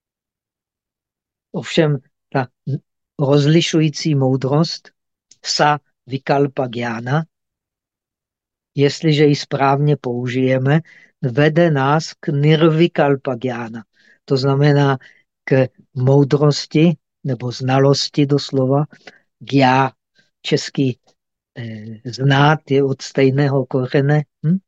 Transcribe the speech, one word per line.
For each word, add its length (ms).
Ovšem 460
ta 180
rozlišující 960
moudrost, 760
sa 360
vikalpa 600
gyana, 580
jestliže 500
ji 100
správně 640
použijeme, 840
vede 500
nás 480
k 80
nirvikalpa 1080
gyana. 480
To 120
znamená 600
k 240
moudrosti 1040
nebo 280
znalosti 720
doslova. 600
Gya, 520
český, 580
eh, 540
znát 600
je 120
od 180
stejného 640
kořene. 580
Hm? 120